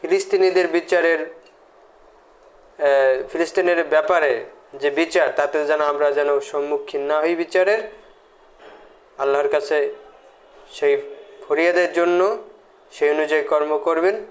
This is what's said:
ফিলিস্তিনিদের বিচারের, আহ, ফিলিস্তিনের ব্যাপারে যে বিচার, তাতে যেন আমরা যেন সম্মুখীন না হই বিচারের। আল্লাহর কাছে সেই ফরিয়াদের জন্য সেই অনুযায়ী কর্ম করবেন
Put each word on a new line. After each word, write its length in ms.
ফিলিস্তিনিদের 640
বিচারের, 540
আহ, 2000
ফিলিস্তিনের 560
ব্যাপারে 600
যে 160
বিচার, 460
তাতে 280
যেন 160
আমরা 300
যেন 300
সম্মুখীন 600
না 200
হই 140
বিচারের। 560
আল্লাহর 300
কাছে 460
সেই 300
ফরিয়াদের 440
জন্য 460
সেই 200
অনুযায়ী 320
কর্ম 360
করবেন 520